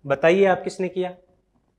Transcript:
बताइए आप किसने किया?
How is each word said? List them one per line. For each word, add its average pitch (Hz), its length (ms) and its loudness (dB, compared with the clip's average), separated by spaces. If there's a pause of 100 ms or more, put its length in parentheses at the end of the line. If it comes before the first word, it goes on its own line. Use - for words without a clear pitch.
बताइए 165 380 2
आप 185 200 0
किसने 185 240 -6
किया? 180 260 -8 (640)